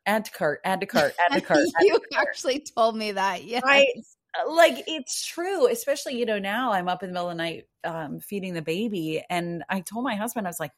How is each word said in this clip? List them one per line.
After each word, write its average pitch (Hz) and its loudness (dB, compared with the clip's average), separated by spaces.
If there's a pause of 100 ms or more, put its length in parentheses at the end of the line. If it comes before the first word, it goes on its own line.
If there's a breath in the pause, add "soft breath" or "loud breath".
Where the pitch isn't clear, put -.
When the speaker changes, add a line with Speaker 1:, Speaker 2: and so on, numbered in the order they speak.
Speaker 1:
add 208 2
to - -14
cart, 156 0
add 185 0
to 196 -4
cart, 160 2 (160)
add - 2
to 285 2
Speaker 2:
<laughs> - -6
Speaker 1:
cart, 156 6
add 330 2
Speaker 2:
You 415 6
Speaker 1:
to - -8
cart. 262 2
Speaker 2:
actually 285 -4 (160)
told 226 4
me 214 -4
that. 190 -2
Yes. 233 -4
Speaker 1:
I 277 8 (540)
uh, 294 -4
like, 320 6
it's - -6
true, 339 2
especially, 277 -2
you 233 -2
know, 214 0
now 214 -2
I'm 180 0
up 180 -2
in 185 -8
the 180 -8
middle 175 -4
of 170 -8
the 165 -4
night, 165 -8 (180)
um, 165 -8
feeding 190 -6
the 165 -6
baby. 165 -4
And 170 -4
I 185 -2
told 220 -8
my 247 -4
husband, 214 -6
I - -6
was 170 -10
like, 156 -8